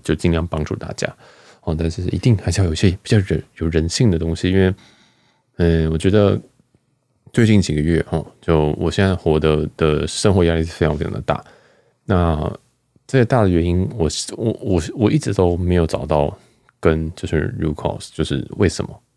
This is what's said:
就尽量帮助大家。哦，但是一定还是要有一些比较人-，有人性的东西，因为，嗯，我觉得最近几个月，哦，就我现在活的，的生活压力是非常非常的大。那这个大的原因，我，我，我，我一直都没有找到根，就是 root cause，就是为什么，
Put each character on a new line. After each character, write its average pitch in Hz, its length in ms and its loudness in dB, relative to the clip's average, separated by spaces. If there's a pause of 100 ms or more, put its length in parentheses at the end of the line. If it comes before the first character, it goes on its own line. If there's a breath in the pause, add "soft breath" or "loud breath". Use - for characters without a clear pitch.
就 78 120 0
尽 85 160 0
量 82 140 0
帮 78 200 -6
助 - 100 -6
大 - 180 -12
家。 - 220 -8 (480 loud breath)
哦， 82 160 -4
但 82 100 -2
是 85 200 -8
一 - 80 -4
定 110 200 2
还 - 140 -4
是 92 100 0
要 92 60 2
有 80 60 -2
一 - 20 -4
些 92 160 2 (100)
比 - 80 -16
较 113 100 4
人-， 92 220 -2 (160)
有 82 120 -2
人 80 180 0
性 110 240 2
的 82 80 0
东 82 160 -2
西， 92 160 -2
因 95 80 4
为， 95 160 4 (800 soft breath)
嗯， 82 380 2
我 80 40 -2
觉 95 140 2
得 101 260 4 (920)
最 117 140 2
近 107 160 6
几 80 120 -2
个 76 60 -2
月， 78 300 0
哦， 80 160 -4 (160)
就 76 360 2
我 82 140 -2
现 104 100 -2
在 95 140 2
活 78 240 0
的， 78 260 2 (120)
的 76 280 0
生 98 300 0
活 92 80 4
压 85 120 2
力 80 100 0
是 82 80 -10
非 - 120 0
常 78 120 0
非 - 80 -4
常 - 80 -8
的 - 80 -8
大。 - 200 -4 (640 soft breath)
那 85 480 0 (560)
这 135 100 0
个 123 60 6
大 117 200 2
的 98 40 4
原 85 160 2
因， 87 320 0
我， 78 140 0 (260)
我， - 260 -4
我， 95 200 0 (120)
我 107 160 2
一 156 80 2
直 107 160 -2
都 87 220 2
没 90 200 0
有 85 120 2
找 - 180 -4
到 73 320 0 (440 soft breath)
根， 80 340 0
就 - 100 -14
是 85 320 -2
root 80 180 -4
cause， - 380 -8
就 78 120 -2
是 - 200 -4 (120)
为 98 100 2
什 - 160 -2
么， - 180 -12 (160)